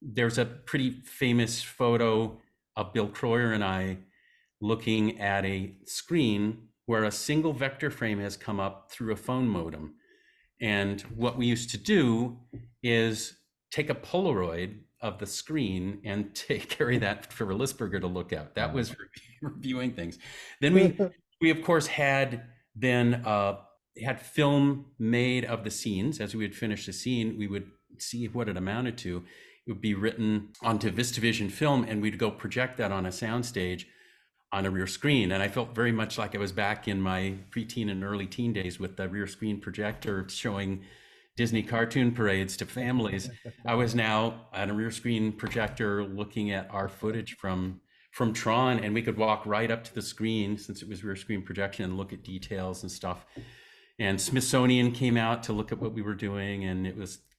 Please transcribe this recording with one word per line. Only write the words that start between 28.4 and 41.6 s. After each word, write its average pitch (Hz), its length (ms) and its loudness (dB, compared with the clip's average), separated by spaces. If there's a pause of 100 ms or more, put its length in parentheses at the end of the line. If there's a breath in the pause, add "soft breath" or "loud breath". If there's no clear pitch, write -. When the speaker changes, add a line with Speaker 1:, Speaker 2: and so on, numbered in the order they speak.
Speaker 1:
it 95 80 -2
amounted 113 420 -2
to. 87 260 -6 (420 loud breath)
It 120 60 -6
would 98 80 -8
be 104 140 0
written 107 540 0 (140)
onto 113 280 2
VistaVision 113 600 0
film, 139 340 2
and 107 160 -2
we'd 107 180 -2
go 110 120 2
project 123 480 -4
that 107 140 0
on 95 140 0
a 92 40 -2
soundstage 101 760 -4 (680 soft breath)
on 98 140 0
a 95 40 2
rear 92 160 -2
screen. 117 460 2
And 95 100 2
I 104 60 2
felt 117 260 -4
very 117 180 2
much 110 240 -2
like 104 180 -4
I 107 40 -4
was 101 140 -2
back 104 360 0
in 98 140 0
my 95 320 0 (160)
preteen 113 400 -4
and 95 120 -4
early 98 240 -4
teen 117 260 -2
days 92 280 -4
with 95 160 -6
the 95 120 -4
rear 98 180 -4
screen 104 340 -4
projector 104 680 -4
showing 98 540 -4 (540 loud breath)
Disney 113 260 2